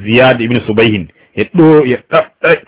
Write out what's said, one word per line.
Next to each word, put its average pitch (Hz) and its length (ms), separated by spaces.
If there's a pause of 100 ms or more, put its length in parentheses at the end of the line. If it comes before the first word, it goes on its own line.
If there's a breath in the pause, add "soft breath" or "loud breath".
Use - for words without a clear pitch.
Ziyad 123 360
ibn 117 260
Subayhin, 107 420 (280 soft breath)
ya 107 80 (100)
do-, 156 320
ya 156 100 (140)
ɗa-, 160 160 (160)
ɗa-, 160 260